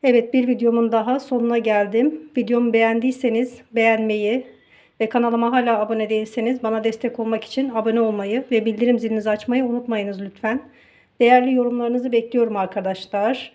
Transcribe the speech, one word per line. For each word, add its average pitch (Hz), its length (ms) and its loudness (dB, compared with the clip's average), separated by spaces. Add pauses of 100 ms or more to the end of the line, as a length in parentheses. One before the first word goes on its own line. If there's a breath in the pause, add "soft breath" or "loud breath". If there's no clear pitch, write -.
Evet, 233 300 4
bir 254 140 2
videomun 233 440 2
daha 226 280 0
sonuna 240 380 -2
geldim. 220 640 0 (160)
Videomu 240 360 0
beğendiyseniz 233 840 0 (140)
beğenmeyi 220 760 2 (540 loud breath)
ve 220 80 0
kanalıma 233 420 0
hala 240 280 2
abone 214 300 -2
değilseniz 220 540 -2
bana 220 200 -2
destek 226 360 -4
olmak 220 240 -2
için 269 260 -4
abone 226 320 0
olmayı 214 500 -2
ve 220 140 2
bildirim 226 340 2
zilinizi 214 300 -4
açmayı 240 360 -2
unutmayınız 220 560 -4
lütfen. 220 400 -6 (580 soft breath)
Değerli 247 340 6
yorumlarınızı 240 580 0
bekliyorum 226 460 0
arkadaşlar. 196 960 -4